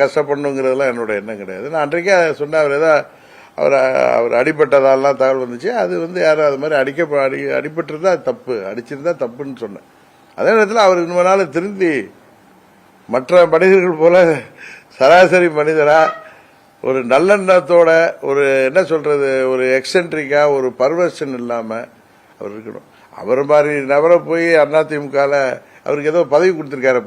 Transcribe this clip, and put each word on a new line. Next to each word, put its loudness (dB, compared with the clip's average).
கஷ்டப்படணுங்கிறதெல்லாம் -2
என்னோட -6
எண்ணம் -6
கிடையாது. -12
நான் -4
அன்றைக்கே -4
அதை 2
சொன்னேன். -4
அவர் 0
ஏதோ 2
அவர், 0
அவர் 0
அடிபட்டதாலாம் 2
தகவல் 0
வந்துச்சு. -10
அது -4
வந்து -6
யாரும் 2
அது 0
மாதிரி -2
அடிக்க, -2
அடி-, -6
அடிபட்டிருந்தா -4
அது -4
தப்பு, -6
அடிச்சிருந்தா -8
தப்புன்னு -10
சொன்னேன். -14
அதே 0
நேரத்துல 2
அவர் 4
இனிமேனாலும் 0
திருந்தி -4
மற்ற 2
மனிதர்கள் 2
போல 4
சராசரி 4
மனிதரா, 2
ஒரு -2
நல்லெண்ணத்தோட, 2
ஒரு 0
என்ன 2
சொல்றது, -2
ஒரு -2
எக்ஸென்ட்ரிக்கா, -2
ஒரு 0
பர்வர்ஷன் -2
இல்லாம -8
அவர் -12
இருக்கணும். -18
அவர் -2
மாதிரி 2
நபரை 2
போய் -4
அதிமுகல 0
அவருக்கு -2
ஏதோ 2
பதவி 2
கொடுத்திருக்காரு -2